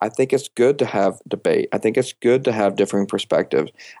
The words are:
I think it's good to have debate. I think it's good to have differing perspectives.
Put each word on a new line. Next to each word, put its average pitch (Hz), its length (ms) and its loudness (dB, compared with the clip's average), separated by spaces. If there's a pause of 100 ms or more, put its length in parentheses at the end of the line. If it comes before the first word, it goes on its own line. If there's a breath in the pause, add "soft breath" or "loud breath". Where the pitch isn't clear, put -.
I 104 60 0
think 131 240 -2
it's 131 160 0
good 139 320 2
to 135 60 0
have 98 420 -2
debate. 82 460 -2
I 107 40 0
think 107 200 -2
it's - 160 -2
good 127 320 2
to 123 80 2
have 101 240 0
differing 101 280 0
perspectives. 80 640 -2 (320 loud breath)